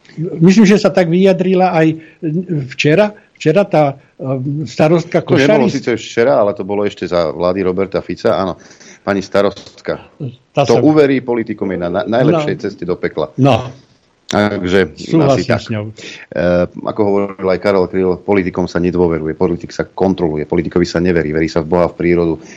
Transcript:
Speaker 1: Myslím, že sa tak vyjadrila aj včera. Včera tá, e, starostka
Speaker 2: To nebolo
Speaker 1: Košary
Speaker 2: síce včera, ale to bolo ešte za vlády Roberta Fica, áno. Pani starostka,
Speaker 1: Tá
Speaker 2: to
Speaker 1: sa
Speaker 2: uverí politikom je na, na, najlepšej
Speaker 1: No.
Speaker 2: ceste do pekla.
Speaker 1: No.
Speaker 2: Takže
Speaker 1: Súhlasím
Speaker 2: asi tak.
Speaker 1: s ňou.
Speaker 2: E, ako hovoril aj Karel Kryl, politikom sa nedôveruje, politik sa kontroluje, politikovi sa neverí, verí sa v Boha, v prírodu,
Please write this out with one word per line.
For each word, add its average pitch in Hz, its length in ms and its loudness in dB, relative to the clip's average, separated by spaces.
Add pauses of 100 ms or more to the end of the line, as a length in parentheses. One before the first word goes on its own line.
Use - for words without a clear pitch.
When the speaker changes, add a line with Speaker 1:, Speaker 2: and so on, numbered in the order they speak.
(160)
Speaker 1:
Myslím, 180 480 4
že 208 160 6
sa 202 160 0
tak 175 160 2
vyjadrila 185 640 2
aj 160 120 4 (840)
včera. 180 400 2 (240)
Včera 156 320 2
tá, 147 320 0 (160)
e, 135 480 -6
starostka 160 560 0
Speaker 2:
To - 160 0
nebolo 135 320 4
Speaker 1:
Košary - 80 -2
Speaker 2:
síce 127 240 -2
včera, 123 400 2
ale 101 160 2
to 104 80 -8
bolo 101 240 -2
ešte - 160 -6
za 82 320 0
vlády 90 320 0
Roberta 92 320 -2
Fica, 90 320 -2
áno. 92 240 -2 (480)
Pani 98 180 -2
starostka, - 840 -4 (420)
Speaker 1:
Tá 143 160 0
Speaker 2:
to 120 140 4
Speaker 1:
sa - 20 2
Speaker 2:
uverí 139 400 4
politikom 113 480 -4
je 90 80 -4
na, 87 160 -4
na, 92 160 -2
najlepšej 143 480 0
Speaker 1:
No. - 60 -14
Speaker 2:
ceste - 260 -8
do 87 80 -2
pekla. 80 400 -6
Speaker 1:
No. 127 320 2 (560)
Speaker 2:
Takže 95 720 0
Speaker 1:
Súhlasím 143 400 2
Speaker 2:
asi - 80 -2
tak. - 160 -2
Speaker 1:
s - 80 -16
ňou. 107 240 -8
Speaker 2:
E, - 720 -2
ako - 400 -6
hovoril 98 400 -2
aj 92 160 0
Karel 98 240 2
Kryl, 92 320 -2
politikom 92 480 0
sa 85 160 -4
nedôveruje, 82 560 0
politik 87 320 -2
sa - 160 -6
kontroluje, 85 640 -2
politikovi 87 380 0
sa - 100 -4
neverí, 85 320 0
verí 80 160 0
sa 80 160 -2
v 78 80 -8
Boha, 87 160 2
v - 140 -4
prírodu, 85 420 0 (160)